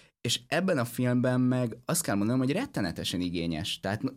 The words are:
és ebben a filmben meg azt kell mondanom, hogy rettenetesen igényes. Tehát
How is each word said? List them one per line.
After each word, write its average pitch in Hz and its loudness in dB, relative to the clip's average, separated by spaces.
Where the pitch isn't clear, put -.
és - -2
ebben 175 2
a 117 2
filmben 123 2
meg 127 2
azt - 0
kell 107 -2
mondanom, 110 2
hogy 131 2
rettenetesen 98 -2
igényes. 85 -2
Tehát 98 -2